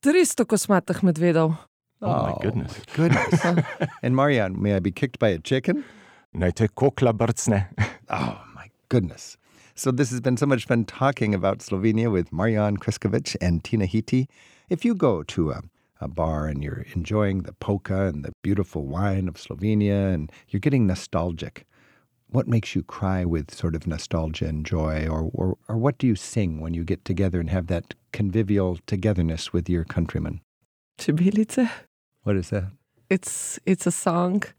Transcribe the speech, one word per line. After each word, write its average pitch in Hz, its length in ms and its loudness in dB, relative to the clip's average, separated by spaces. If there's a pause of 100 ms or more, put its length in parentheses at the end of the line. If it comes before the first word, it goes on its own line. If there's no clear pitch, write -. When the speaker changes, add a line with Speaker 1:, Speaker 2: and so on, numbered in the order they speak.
Speaker 1:
"Tristo 302 420 4
kosmatih 185 580 2
medvedov." 160 560 4 (420)
Speaker 2:
Oh, 214 80 -4
my - 240 2
Speaker 3:
Oh, - 100 -4
Speaker 2:
goodness. - 360 -2
Speaker 3:
my - 60 -18 (120)
goodness. 160 480 4 (340)
Speaker 1:
<laughs> - 240 -6
Speaker 3:
And 123 140 2
Marianne, 120 440 2
"May 101 160 4
I 95 40 2
be 92 120 -2
kicked - 260 -4
by 113 100 4
a 87 100 2
chicken?" 139 460 0 (500)
Speaker 2:
"Naj 90 200 2
te 110 140 2
kokla 127 440 2
brcne." 110 540 0 (120)
<laughs> - 320 -2
Speaker 3:
Oh, 58 300 -4 (140)
my - 140 -20 (200)
goodness. - 480 0 (380)
So - 160 0
this 127 200 2
has 123 100 -4
been 127 160 2
so 127 100 2
much 131 200 2
fun 117 180 2
talking 123 500 0
about 98 260 0
Slovenia 110 520 0
with 87 180 0
Marianne 104 460 0
Kriskovic 110 640 -2
and 85 240 0
Tina 104 220 0
Hiti. 120 400 0 (420)
If 175 160 -4
you 233 100 2
go 123 280 0
to 78 280 -2
a, - 120 -6 (360)
a - 100 -8
bar 80 380 -2
and 71 160 -4
you're - 220 -8 (100)
enjoying 95 500 0
the - 100 -14
polka 98 480 -2 (100)
and 71 100 -8
the 69 100 -10 (100)
beautiful 92 440 -2
wine 95 420 -2
of 87 100 -10
Slovenia 101 720 0
and 80 180 -2 (200)
you're 104 100 -2
getting 135 260 4
nostalgic, 85 800 -4 (640)
what - 180 0
makes 117 300 0
you 95 60 -2
cry 95 420 -2
with 82 300 -2
sort 82 200 -4
of 80 120 -6
nostalgia 80 600 -4
and 78 200 -4
joy, 78 420 -2
or, 80 240 -2
or, - 240 -2 (120)
or 110 100 -4
what 135 200 0
do - 80 0
you 110 100 4
sing 85 440 -4
when 82 140 -4
you 85 100 -4
get 87 220 -4
together 90 340 0
and 82 100 -2
have 90 180 0
that 85 260 -4 (180)
convivial 98 720 0
togetherness 85 680 0
with 90 160 0
your 85 140 0
countrymen? 82 560 -4 (580)
Speaker 1:
Čebilice. 202 720 2 (540)
Speaker 3:
What 101 120 2
is 90 140 -4
that? 98 140 -2 (440)
Speaker 1:
It's, - 560 -4
it's 185 220 0
a 180 40 2
song 180 520 0 (160)